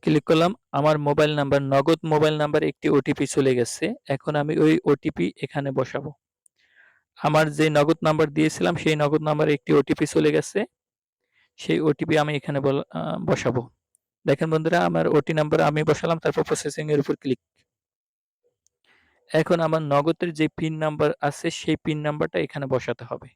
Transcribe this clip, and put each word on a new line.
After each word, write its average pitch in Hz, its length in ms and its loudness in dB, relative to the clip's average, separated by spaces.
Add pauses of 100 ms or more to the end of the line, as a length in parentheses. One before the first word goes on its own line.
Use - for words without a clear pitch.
ক্লিক 156 240 2
করলাম, 165 300 2 (180)
আমার 151 260 2
মোবাইল 147 380 2
নাম্বার, 139 260 0
নগদ 139 420 2
মোবাইল 156 340 2
নাম্বার 151 240 0
একটি 156 260 -4
ওটিপি 143 380 0
চলে 131 280 2
গেছে। 139 400 -2 (140)
এখন 147 280 -4
আমি 147 220 -2
ওই 156 260 4
ওটিপি 156 480 -2 (100)
এখানে 139 280 -6
বসাবো। 135 420 -6 (1040)
আমার 156 360 2
যে 151 180 2
নগদ 147 320 2
নাম্বার 156 280 2
দিয়েছিলাম, 156 460 0
সেই 156 200 0
নগদ 151 260 0
নাম্বার 151 260 0
একটি 147 240 0
ওটিপি 147 340 2
চলে 151 260 2
গেছে, 156 320 -2 (920)
সেই - 240 -2
ওটিপি 156 380 0
আমি 151 180 -2
এখানে 143 240 -4
বল-, 139 300 0
আহ, - 280 -8
বসাবো। 123 520 -2 (560)
দেখেন 160 240 0
বন্ধুরা, 165 360 0
আমার 165 200 0
ওটি 156 260 2
নাম্বার 156 280 0
আমি 151 220 2
বসালাম, 156 360 0
তারপর 151 260 -2
প্রসেসিং 151 460 -6
এর 147 100 2
উপর - 160 -2
ক্লিক। 131 240 -4 (1900)
এখন 160 280 2
আমার 160 220 0
নগদের 156 500 0
যে 156 160 0
পিন 160 300 -4
নাম্বার 151 320 0 (100)
আছে, 151 300 -4
সেই - 260 -4
পিন 156 220 -4
নাম্বারটা 151 400 -4
এখানে 147 280 -4
বসাতে 123 380 -4
হবে। 131 320 -12